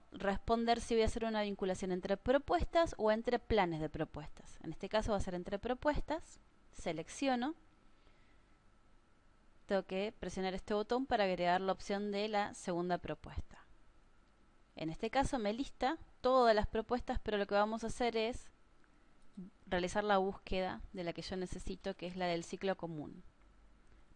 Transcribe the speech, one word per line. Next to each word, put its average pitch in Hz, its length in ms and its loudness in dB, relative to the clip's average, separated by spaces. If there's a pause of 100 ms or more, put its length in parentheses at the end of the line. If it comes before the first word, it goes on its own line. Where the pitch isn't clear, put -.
(120)
responder 226 680 2
si - 140 0
voy 220 80 6
a 220 40 4
hacer 226 180 0
una 214 160 0
vinculación 196 500 -2
entre 185 260 0
propuestas 320 800 2
o 214 140 4
entre 226 280 2
planes 175 400 2
de 156 100 0
propuestas. - 760 -8
En 160 80 -6
este 190 180 -8
caso 220 220 2
va 202 60 4
a 190 40 0
ser 180 140 -2
entre 196 240 -4
propuestas. 285 800 -2 (320)
Selecciono. 240 840 -2 (2000)
Tengo 190 180 0
que 196 360 -4
presionar 185 360 -4
este - 180 -6
botón 233 320 0
para 220 200 2
agregar 180 360 2
la 190 100 2
opción 202 400 -4
de 202 160 0
la 208 280 0
segunda 175 420 -2
propuesta. - 680 -8 (1120)
En 156 140 -6
este 220 200 -4
caso 262 300 2
me 208 120 0
lista 262 460 -2 (240)
todas 247 340 8
las 208 120 4
propuestas, 233 540 -2
pero 214 160 0
lo 202 100 0
que 202 80 0
vamos 214 280 2
a 226 40 -2
hacer 233 280 0
es 226 340 -2 (1160)
realizar 185 360 0
la 208 140 6
búsqueda 190 640 -2 (120)
de 185 100 -6
la 170 100 -4
que 165 80 -8
yo 190 140 -8
necesito, 185 600 -6
que 175 120 -8
es 180 80 -10
la 180 120 -2
del 170 160 0
ciclo 190 340 -2
común. 170 460 -8 (920)